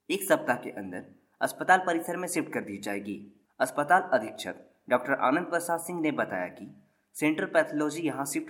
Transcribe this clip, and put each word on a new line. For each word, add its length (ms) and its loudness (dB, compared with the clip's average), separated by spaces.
एक 140 -2
सप्ताह 320 2
के 140 -8
अंदर 360 -10
अस्पताल 380 4
परिसर 380 -2
में 100 -4
शिफ्ट 260 -2
कर 80 -2
दी 160 -8
जाएगी। 380 -6
अस्पताल 420 4
अधीक्षक 420 -2
डॉक्टर 320 2
आनंद 240 4
प्रसाद 340 0
सिंह 220 -6
ने 100 2
बताया 360 -2
कि 200 -14
सेंट्रल 300 0
पैथोलॉजी 560 0
यहाँ 240 -2
शिफ्ट 240 -4